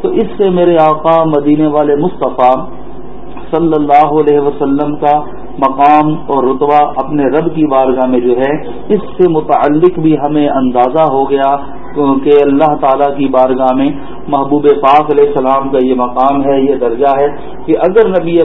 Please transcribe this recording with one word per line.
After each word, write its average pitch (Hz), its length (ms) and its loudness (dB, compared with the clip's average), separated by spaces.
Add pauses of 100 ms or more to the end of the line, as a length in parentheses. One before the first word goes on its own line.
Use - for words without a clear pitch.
تو - 80 -2
اس 220 160 0 (120)
سے 196 120 2
میرے 175 260 2
آقا 160 480 2
مدینے 151 440 0
والے 147 280 0
مصطفیٰ 131 720 0 (880)
صلی 160 220 0
اللہ 147 300 4
علیہ 147 320 2
وسلم 143 560 -2
کا 147 240 0 (500)
مقام 151 440 2
اور 139 300 -2
رتبہ 147 480 0 (140)
اپنے 151 180 -2
رب 156 320 -2
کی 156 120 0
بارگاہ 131 420 0
میں 127 100 0
جو 120 180 0
ہے، 135 300 -2 (220)
اس 208 100 0 (180)
سے 180 120 2
متعلق 151 680 0
بھی 156 160 2 (120)
ہمیں 147 220 0
اندازہ 131 640 0
ہو 135 180 0
گیا 139 260 0 (400)
کہ 139 340 0 (140)
اللہ 143 320 2
تعالیٰ 139 420 0
کی 139 80 0
بارگاہ 131 500 0
میں 135 140 0 (380)
محبوب 143 360 0
پاک 143 380 4
علیہ 143 280 2
السلام 135 400 -2
کا 139 140 0
یہ 127 120 0
مقام 131 500 0
ہے، 139 160 0
یہ 135 140 0
درجہ 127 480 0
ہے 147 40 2 (380)
کہ 160 120 0
اگر 190 300 2
نبی 170 380 0